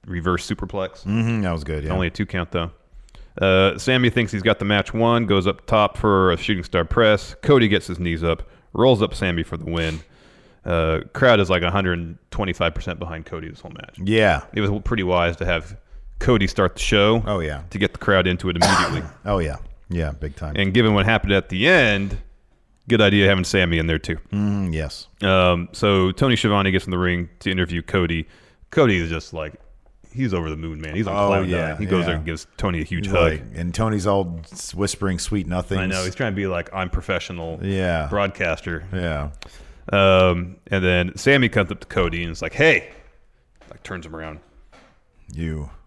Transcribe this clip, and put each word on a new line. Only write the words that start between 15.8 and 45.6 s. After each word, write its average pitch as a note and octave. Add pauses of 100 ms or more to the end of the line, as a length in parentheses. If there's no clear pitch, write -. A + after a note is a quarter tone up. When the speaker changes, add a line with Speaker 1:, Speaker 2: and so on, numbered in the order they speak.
Speaker 1:
Cody G#2+
start F#2
the -
show A2
Speaker 2:
Oh, G2
yeah. D2+
Speaker 1:
to -
get F#2+
the -
crowd F#2+
into F2+
it E2+
immediately. E2+ (120)
Speaker 2:
<coughs> -
Oh, G2+
yeah. D2 (320)
Yeah, E2
big C#2+
time. D2+
Speaker 1:
And G2
given A2
what G2
happened G#2
at F#2+
the F#2+
end, G#2+ (680)
good A2
idea G2+
having F#2+
Sammy E2+
in D#2+
there, D#2+
too. E2 (140)
Speaker 2:
Mm, G2+
yes. D#2 (160)
Speaker 1:
Um, F2+
so F#2+
Tony B2+
Schiavone G2+
gets F#2
in F#2+
the F2+
ring F2 (100)
to -
interview F2
Cody. E2 (440)
Cody A#2+
is E2
just D#2+
like, D#2 (580)
he's A#2+
over E2+
the D#2
moon, D#2
man. D#2
He's G#2
on F#2+
Speaker 2:
Oh, G2+
Speaker 1:
cloud G2
Speaker 2:
yeah, E2
Speaker 1:
nine. D#2
He G#2
goes F#2
Speaker 2:
yeah. E2
Speaker 1:
there F2
and D#2+
gives D#2+
Tony F2+
a D#2
huge F2
Speaker 2:
He's F#2+
Speaker 1:
hug. E2+
Speaker 2:
like, D2 (120)
and F2
Tony's G#2+
all F#2 (100)
s-, -
whispering F#2+
sweet G2+
nothings. F2+
Speaker 1:
I F#2
know. F#2
He's F#2
trying A#2
to F#2
be G2
like, F2
"I'm F#2
professional F2
Speaker 2:
Yeah. F2+
Speaker 1:
broadcaster." F2 (100)
Speaker 2:
Yeah. D#2 (600)
Speaker 1:
Um, F#2 (100)
and F#2+
then F2+
Sammy C3+
comes G2+
up G2
to -
Cody E2+
and E2+
is D#2
like, D#2+
"Hey." C#3+ (800)
Like, -
turns F2
him D#2+
around. D#2 (960)
Speaker 2:
You. D#2 (180)